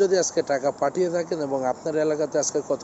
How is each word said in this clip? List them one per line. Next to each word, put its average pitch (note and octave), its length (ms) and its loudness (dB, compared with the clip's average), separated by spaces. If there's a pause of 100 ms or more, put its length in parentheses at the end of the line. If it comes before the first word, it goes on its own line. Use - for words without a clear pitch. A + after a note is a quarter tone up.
যদি F#3+ 160 4
আজকে E3+ 240 0
টাকা C#3 300 0
পাঠিয়ে D#3 380 0
থাকেন E3+ 320 -2
এবং C3+ 240 -2
আপনার C#3 300 -2
এলাকাতে D3+ 440 0
আজকে D3 280 0
কত C#3 160 -2